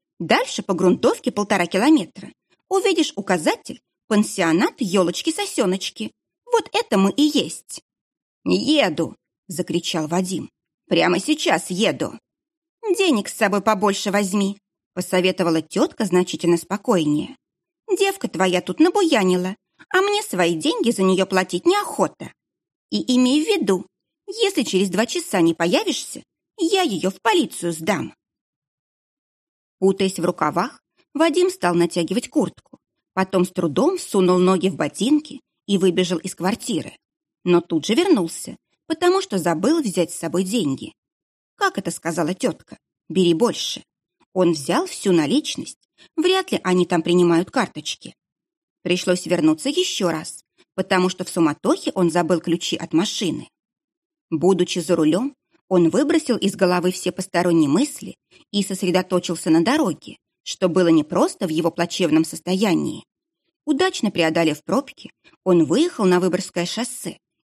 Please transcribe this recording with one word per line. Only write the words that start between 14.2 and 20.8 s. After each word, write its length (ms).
посоветовала 680
тетка 420
значительно 520
спокойнее. 800
"Девка 300
твоя 340
тут 200
набуянила, 720
а 120
мне 200
свои 320
деньги 360